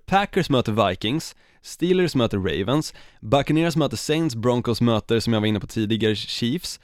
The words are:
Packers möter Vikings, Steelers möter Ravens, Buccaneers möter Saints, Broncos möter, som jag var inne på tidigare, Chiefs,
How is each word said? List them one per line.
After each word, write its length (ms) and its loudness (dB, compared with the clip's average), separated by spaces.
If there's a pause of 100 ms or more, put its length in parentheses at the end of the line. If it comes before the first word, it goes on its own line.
Packers 440 0
möter 400 2
Vikings, 460 -4 (260)
Steelers 540 0
möter 220 2
Ravens, 560 0 (280)
Buccaneers 540 2
möter 220 0
Saints, 380 -2
Broncos 460 0
möter, 380 2
som 140 0
jag 60 2
var 80 0
inne 120 0
på 80 -10
tidigare, 480 -2
Chiefs, 680 -6